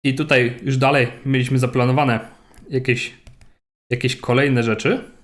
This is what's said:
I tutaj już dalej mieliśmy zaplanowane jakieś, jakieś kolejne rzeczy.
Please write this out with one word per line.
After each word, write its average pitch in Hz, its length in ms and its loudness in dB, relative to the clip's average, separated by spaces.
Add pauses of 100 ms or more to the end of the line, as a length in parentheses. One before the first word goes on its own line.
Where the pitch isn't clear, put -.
I 135 100 0
tutaj 127 480 2
już 135 140 -2
dalej 135 300 2 (200)
mieliśmy 131 320 0
zaplanowane 127 640 2 (500)
jakieś, 127 440 -2 (760)
jakieś 123 260 -2
kolejne 127 460 0
rzeczy. 117 420 -2 (200)